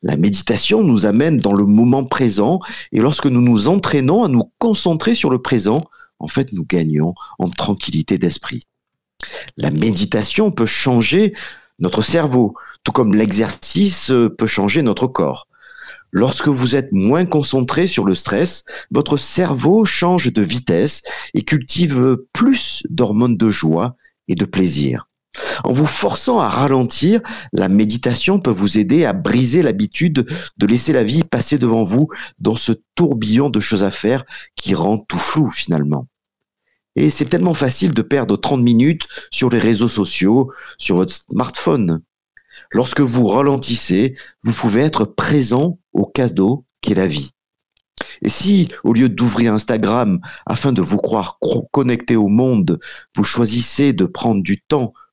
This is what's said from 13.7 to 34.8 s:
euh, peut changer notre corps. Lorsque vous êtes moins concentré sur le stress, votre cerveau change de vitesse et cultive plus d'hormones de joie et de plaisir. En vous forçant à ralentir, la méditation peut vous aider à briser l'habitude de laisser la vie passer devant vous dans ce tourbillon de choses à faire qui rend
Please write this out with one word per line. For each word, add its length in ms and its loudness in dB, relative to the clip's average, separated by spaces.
euh, 200 4
peut 160 -4
changer 340 0
notre 260 0
corps. 400 -4
Lorsque 380 0
vous 260 0
êtes 180 -2
moins 340 2
concentré 600 0
sur 200 0
le 80 2
stress, 500 -4
votre 280 0
cerveau 680 0
change 480 0
de 80 0
vitesse 600 -2
et 80 -2
cultive 760 0
plus 560 0
d'hormones 480 0
de 140 2
joie 460 -2
et 100 -2
de 100 0
plaisir. 640 -2
En 80 0
vous 120 2
forçant 560 -2
à 80 0
ralentir, 720 2
la 160 0
méditation 720 0
peut 100 -2
vous 280 0
aider 260 4
à 80 0
briser 480 0
l'habitude 640 0
de 100 0
laisser 280 2
la 100 2
vie 200 0
passer 340 -2
devant 260 2
vous 240 2
dans 180 0
ce 160 -2
tourbillon 560 2
de 100 0
choses 240 0
à 60 0
faire 340 -2
qui 200 -2
rend 220 0